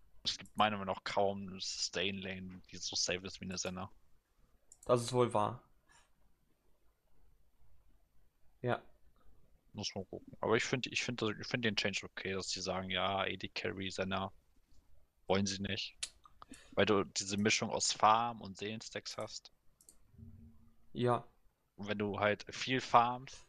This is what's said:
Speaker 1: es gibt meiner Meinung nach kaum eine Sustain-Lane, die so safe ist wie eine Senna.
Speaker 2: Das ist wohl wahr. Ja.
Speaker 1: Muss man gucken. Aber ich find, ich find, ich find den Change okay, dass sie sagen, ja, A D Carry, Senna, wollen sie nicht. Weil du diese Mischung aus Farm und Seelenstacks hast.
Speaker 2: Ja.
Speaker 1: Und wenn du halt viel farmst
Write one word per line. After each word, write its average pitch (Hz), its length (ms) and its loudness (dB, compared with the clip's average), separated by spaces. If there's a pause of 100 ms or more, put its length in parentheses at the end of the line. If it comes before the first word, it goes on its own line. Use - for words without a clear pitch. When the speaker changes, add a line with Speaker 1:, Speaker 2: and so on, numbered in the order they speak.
(220)
Speaker 1:
es - 160 -2
gibt - 180 -16
meiner 107 220 4
Meinung 95 160 -2
nach - 100 -6
kaum 98 440 2
eine 95 120 -10
Sustain-Lane, 92 1000 -4 (100)
die 92 60 -14
so - 180 -8
safe 92 320 -2
ist - 140 -12
wie 101 60 -8
eine 92 120 -6
Senna. 92 320 -6 (920)
Speaker 2:
Das 123 180 4
ist 120 100 -4
wohl 123 220 4
wahr. 107 260 0 (3000)
Ja. 123 180 0 (960)
Speaker 1:
Muss 104 200 -6
man 95 140 -8
gucken. - 320 -14
Aber 107 160 4
ich 117 80 2
find, - 220 -2
ich - 180 -4
find, 123 160 -4
ich 107 260 -2
find 123 180 -2
den 107 120 2
Change 98 280 0
okay, - 280 -6
dass 95 160 -4
sie 92 140 -4
sagen, 92 280 -2
ja, 95 280 2
A 95 80 2
D 98 220 -6
Carry, 95 420 -4
Senna, 95 420 -2 (960)
wollen 98 200 6
sie 98 140 -4
nicht. 98 360 -4 (760)
Weil 101 140 6
du 101 180 6
diese 101 320 -4
Mischung 104 320 4
aus - 240 0
Farm 113 480 6
und 98 160 -12
Seelenstacks 107 640 -8
hast. - 340 -10 (1400)
Speaker 2:
Ja. 120 320 2 (500)
Speaker 1:
Und 101 120 -8
wenn 104 100 -2
du 101 220 0
halt 104 340 4
viel 127 260 0
farmst 123 680 4